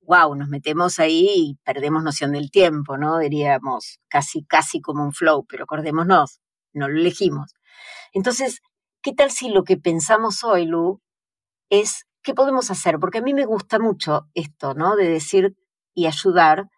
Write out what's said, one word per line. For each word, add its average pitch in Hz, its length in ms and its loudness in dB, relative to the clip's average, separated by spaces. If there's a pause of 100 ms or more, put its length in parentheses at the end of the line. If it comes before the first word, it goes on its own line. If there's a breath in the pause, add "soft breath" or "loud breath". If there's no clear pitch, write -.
guau, 180 340 4
nos 143 140 -6
metemos 151 500 -2
ahí 165 360 4
y 151 300 0
perdemos 147 380 -2
noción 147 300 -4
del 143 180 -6
tiempo, 151 480 2
¿no? 156 200 0
Diríamos, 143 880 -2
casi, - 360 -4
casi 151 380 -2
como 147 220 -6
un 143 80 -6
flow, 151 360 0
pero - 160 -12
acordémonos, 156 760 0 (340)
no 143 140 -4
lo 147 100 -4
elegimos. 170 560 -2 (580 loud breath)
Entonces, 247 480 -4 (400)
¿qué - 140 -6
tal 277 160 2
si 254 180 -8
lo 202 160 2
que 190 140 2
pensamos 180 680 0
hoy, 185 220 2
Lu, 170 340 -2 (720)
es 208 340 0 (180)
qué 269 120 -6
podemos 262 360 0
hacer? - 280 -2
Porque 180 200 -4
a 226 40 -4
mí 269 100 -2
me 277 140 0
gusta 220 320 -2
mucho 185 560 -2
esto, 147 400 -8
¿no? 170 220 0
De 190 120 2
decir 185 480 0 (380)
y 170 120 0
ayudar 165 720 2